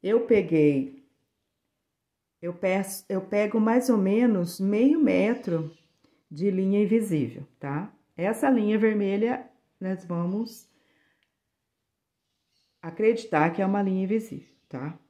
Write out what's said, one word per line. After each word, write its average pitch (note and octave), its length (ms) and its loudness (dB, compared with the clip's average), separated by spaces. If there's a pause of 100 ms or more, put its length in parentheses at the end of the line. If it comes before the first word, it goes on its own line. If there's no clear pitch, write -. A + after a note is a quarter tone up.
Eu A3+ 240 0
peguei, D#3 800 2 (1400)
eu E3+ 120 -8
peço, F#3+ 540 -4
eu F#3+ 140 -4
pego G#3 380 0
mais A#3 300 2
ou A#3 80 4
menos G3 640 2
meio A3+ 400 2
metro F#3 720 0 (580)
de D#3+ 200 -4
linha F#3+ 320 0
invisível, G3 640 -2 (140)
tá? D3 340 -8 (240)
Essa A3 320 -2
linha G#3+ 300 2
vermelha, G#3 680 0 (320)
nós F#3 260 -6
vamos F3 640 -6 (2250)
acreditar E3+ 680 0
que F3+ 100 -4
é F#3+ 40 0
uma G3+ 180 0
linha F#3+ 220 -2
invisível, A3 500 -6 (120)
tá? C#3 300 -10 (120)